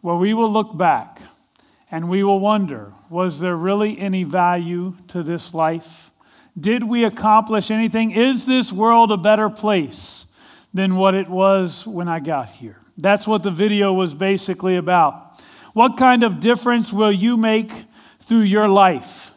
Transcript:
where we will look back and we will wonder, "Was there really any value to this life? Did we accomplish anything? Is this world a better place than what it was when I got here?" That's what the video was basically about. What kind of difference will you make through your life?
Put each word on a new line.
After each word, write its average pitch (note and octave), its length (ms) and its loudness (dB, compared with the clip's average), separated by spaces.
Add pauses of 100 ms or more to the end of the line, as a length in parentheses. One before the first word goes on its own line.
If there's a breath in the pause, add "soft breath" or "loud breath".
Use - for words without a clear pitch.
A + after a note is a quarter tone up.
where E3+ 140 -2
we F#3+ 160 2
will A3 200 0
look G#3+ 240 -2
back D3 440 -2 (680 soft breath)
and E3 180 -8
we F#3+ 140 0
will G3 160 2
wonder, F3+ 540 -2 (180)
"Was E3+ 300 -4
there F3+ 160 -2
really G3+ 420 -2
any F#3+ 240 -4
value F3 720 -2 (140)
to F3+ 120 -8
this E3+ 320 -8
life? E3 600 -4 (440 soft breath)
Did G#3+ 280 -2
we A#3 180 0
accomplish A3 720 2
anything? A3 400 0
Is B3 340 0
this B3+ 260 0
world A3+ 380 4
a G#3+ 60 0
better G#3+ 340 2
place G3 760 -4 (460 soft breath)
than F#3+ 220 0
what F#3+ 220 2
it F#3 120 -4
was F#3 600 0
when F3 200 -6
I E3 120 -4
got C#3 300 -6
here?" A2 260 -20 (200)
That's G3+ 300 2
what G#3+ 160 0
the G3+ 80 -2
video G3+ 420 0
was F#3 220 -2
basically F#3 600 -2
about. E3+ 640 0 (320 loud breath)
What A#3 240 2
kind B3+ 260 4
of F#3+ 160 0
difference A#3+ 540 0
will G#3 180 2
you G#3 260 0
make A3 360 0 (480 soft breath)
through A3+ 220 2
your G#3 260 2
life? F#3+ 680 2